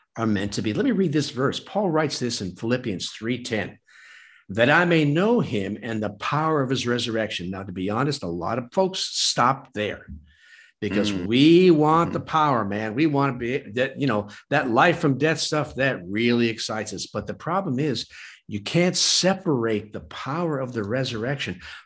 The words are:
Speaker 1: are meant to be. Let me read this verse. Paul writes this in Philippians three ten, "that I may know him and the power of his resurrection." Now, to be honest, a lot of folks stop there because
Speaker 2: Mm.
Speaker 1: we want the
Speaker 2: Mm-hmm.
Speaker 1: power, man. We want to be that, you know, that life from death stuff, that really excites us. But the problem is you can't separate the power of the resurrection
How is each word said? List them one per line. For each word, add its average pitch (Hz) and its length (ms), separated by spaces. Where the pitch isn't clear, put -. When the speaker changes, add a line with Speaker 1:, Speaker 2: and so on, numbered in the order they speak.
Speaker 1:
are 117 120
meant 104 280
to 107 80
be. 107 120
Let 202 100
me 277 60
read 185 220
this 147 180
verse. 131 300
Paul 196 300
writes 156 280
this 120 240
in 92 140
Philippians 117 560
three 113 300
ten, 104 360
"that 117 200
I 165 160
may 165 200
know 185 360
him 101 400
and 113 220
the 104 80
power 151 500
of 127 100
his 131 180
resurrection." 113 640
Now, 95 120
to 98 100
be 92 160
honest, 131 360
a 92 40
lot 87 300
of 120 140
folks 190 280
stop - 720
there 101 320
because 104 320
Speaker 2:
Mm. 90 140
Speaker 1:
we 160 440
want 160 420
the 170 60
Speaker 2:
Mm-hmm. 139 100
Speaker 1:
power, 143 360
man. 104 320
We 156 100
want 139 280
to 120 40
be 120 360
that, 127 260
you 139 80
know, 104 200
that 139 200
life 143 280
from 135 200
death 156 220
stuff, - 360
that 127 280
really 117 440
excites 107 440
us. 92 140
But 104 220
the 104 60
problem 165 440
is 139 280
you 104 120
can't 175 360
separate 123 960
the 107 80
power 151 580
of 127 140
the 113 100
resurrection 120 800